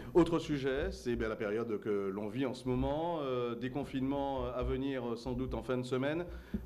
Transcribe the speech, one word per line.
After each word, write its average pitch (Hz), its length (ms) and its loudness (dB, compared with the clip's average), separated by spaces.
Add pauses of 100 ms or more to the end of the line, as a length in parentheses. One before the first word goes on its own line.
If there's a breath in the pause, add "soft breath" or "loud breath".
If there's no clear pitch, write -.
(140 loud breath)
Autre 165 240 8
sujet, 143 540 0
c'est 120 240 0
bien 113 120 0
la 110 60 0
période 107 460 0
que 101 340 0
l'on 104 140 -2
vit 127 180 0
en 113 80 -2
ce 127 140 -6
moment, 143 520 2
euh, 123 360 0
déconfinement 135 880 0
à 123 160 -2
venir, 131 420 0
euh, 117 120 -2
sans 127 160 -4
doute 127 220 -2
en 113 100 -2
fin 127 120 0
de 127 60 2
semaine. 139 420 0 (420 loud breath)